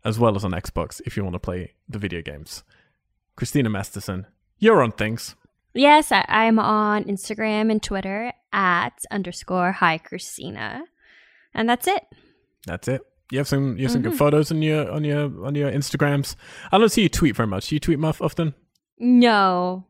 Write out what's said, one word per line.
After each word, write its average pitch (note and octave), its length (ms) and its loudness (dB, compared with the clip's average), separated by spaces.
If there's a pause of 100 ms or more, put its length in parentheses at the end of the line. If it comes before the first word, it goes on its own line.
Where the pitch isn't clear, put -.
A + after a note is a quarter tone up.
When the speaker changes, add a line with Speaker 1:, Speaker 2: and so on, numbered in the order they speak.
Speaker 1:
as G#2+ 120 -2
well A2+ 180 4
as G2 80 -4
on F#2 80 -2
Xbox - 520 -6
if - 120 -8
you G2+ 80 -4
wanna F2+ 140 -6
play F2+ 360 -8 (140)
the G#2+ 100 -10
video F2 240 -6
games. D2 400 -16 (760)
Christina B2 320 0
Masterson, G2 560 -6 (340)
you're G#3 240 6
on A2+ 100 2
things. A2 420 -6 (400)
Speaker 2:
Yes, D4 360 6
I, - 180 2
I'm A3 300 4
on G#3+ 460 0
Instagram G#3+ 680 -2
and A3 120 0
Twitter G3+ 500 -6 (200)
at F3+ 420 0 (160)
underscore F3+ 600 -4
hi E3 260 2
Christina. - 880 -12 (680)
And A3+ 160 -2
that's A#3+ 180 0
it. G4 160 0 (640)
Speaker 1:
That's F2 220 -6
it. C3 140 -2 (280)
You C3 80 -4
have C#3 100 -2
some, C#3 280 -2
you B2 80 -4
have A#3 80 0
some C3 100 2
good - 100 -2
Speaker 2:
Mm-hmm. C#4 60 -6
Speaker 1:
photos D3 320 4
on D#3 120 0
your, D3+ 280 0
on D3+ 140 -4
your, D3 200 0 (200)
on C#3+ 100 -6
your C#3+ 160 0
Instagrams. C#3+ 640 -2 (380)
I F#3+ 60 6
don't A3+ 100 8
see A3+ 140 4
you E3+ 80 4
tweet C3 260 2
very A#2 120 0
much. G2 200 -4
Do D#3 80 -2
you D3 40 0
tweet E3 180 0
much D#3 240 -2
often? D#3+ 320 -2 (440)
Speaker 2:
No. G3 920 4